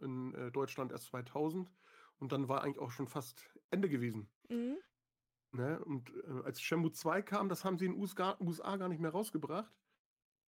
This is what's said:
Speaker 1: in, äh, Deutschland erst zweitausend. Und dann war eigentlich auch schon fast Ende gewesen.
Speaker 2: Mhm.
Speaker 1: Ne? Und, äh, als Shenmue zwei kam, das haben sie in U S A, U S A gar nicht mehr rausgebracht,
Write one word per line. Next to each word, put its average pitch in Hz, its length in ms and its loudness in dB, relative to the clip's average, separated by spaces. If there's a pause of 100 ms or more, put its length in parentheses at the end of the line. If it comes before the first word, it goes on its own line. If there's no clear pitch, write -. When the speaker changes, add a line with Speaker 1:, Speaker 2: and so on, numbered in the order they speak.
Speaker 1:
in, 127 340 -4
äh, 123 160 -4
Deutschland 131 400 -2
erst 127 160 -8
zweitausend. 151 640 -2 (480)
Und 135 140 -4
dann 139 160 4
war 135 140 4
eigentlich 143 180 0
auch 135 100 -2
schon 127 160 -2
fast - 420 -8 (220)
Ende 196 180 4
gewesen. 120 400 0 (200)
Speaker 2:
Mhm. 240 300 0 (720)
Speaker 1:
Ne? 135 320 -2
Und, 131 260 -4
äh, 131 340 -6
als 131 160 -4
Shenmue 160 320 4
zwei 170 300 2
kam, 202 260 2
das 175 160 0
haben 190 140 4
sie 185 80 4
in 180 80 2
U 202 100 0
S 185 140 -4
A, 185 220 2
U 175 100 2
S 160 100 -2
A 196 160 0
gar 185 120 0
nicht 165 120 0
mehr 160 120 2
rausgebracht, 180 600 0 (760)